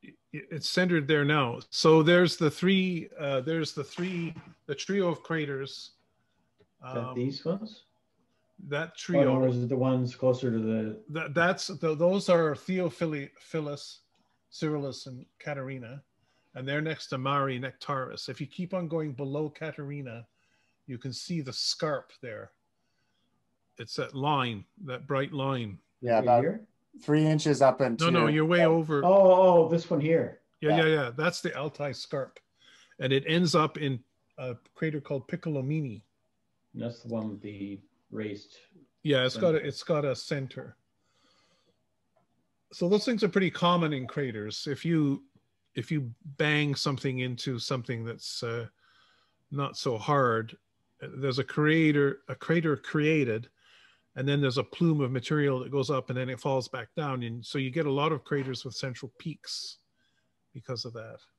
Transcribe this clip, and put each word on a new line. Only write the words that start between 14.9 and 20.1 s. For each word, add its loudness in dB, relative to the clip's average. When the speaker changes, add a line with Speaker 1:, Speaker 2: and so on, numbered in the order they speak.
Speaker 1:
and -16
Caterina, -10
and -10
they're 0
next -6
to -6
Mare 0
Nectaris. -8
If -10
you -8
keep -8
on -4
going -4
below -4
Caterina, -12